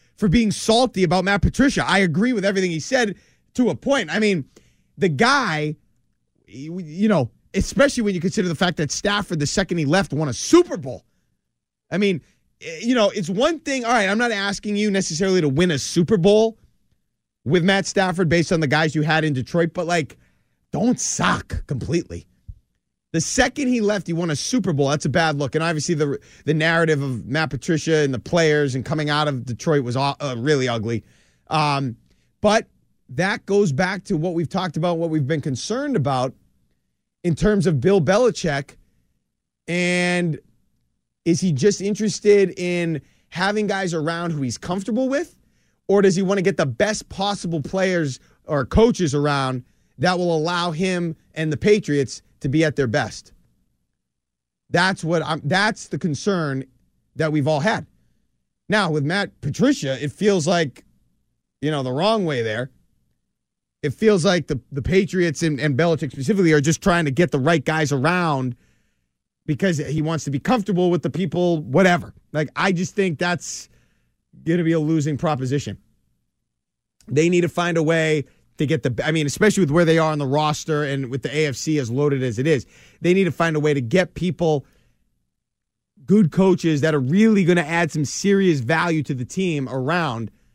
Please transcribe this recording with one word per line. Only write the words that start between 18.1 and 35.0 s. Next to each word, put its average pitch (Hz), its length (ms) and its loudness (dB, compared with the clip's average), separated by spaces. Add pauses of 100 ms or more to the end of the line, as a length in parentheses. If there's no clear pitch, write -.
based 170 240 2
on 165 80 2
the 156 60 0
guys 151 280 0
you 156 80 0
had 156 220 2
in 151 100 0
Detroit, 165 400 -2
but, 175 120 -4
like, 170 300 -2 (540)
don't 233 280 0
suck - 680 -4
completely. 104 600 -6 (840)
The 165 80 0
second 262 460 0
he 247 140 0
left, 208 260 -2
he 175 60 -6
won 165 180 -2
a 143 60 -2
Super 190 360 -2
Bowl. 139 180 2
That's 151 160 -2
a - 20 0
bad 156 280 0
look. 143 200 -4
And 160 80 -2
obviously 165 320 -2
the, 143 240 -2 (240)
the 156 100 0
narrative 160 480 2
of 127 240 -6
Matt 139 240 -2
Patricia 160 460 -2
and 143 180 2
the 117 60 -6
players 151 560 2
and 123 80 -4
coming 151 260 -4
out 151 160 0
of 131 180 -4
Detroit 143 380 -2
was, 120 140 -4
uh, 135 240 0
uh, 135 180 -6
really 131 300 2
ugly. 117 340 -2 (460)
Um, 143 480 -2 (440)
but 208 280 2 (400)
that 180 380 -2
goes 202 260 2
back 185 320 -2
to 202 120 -4
what 165 180 -2
we've 165 140 -2
talked 180 280 -4
about, 170 220 -2
what 165 120 -2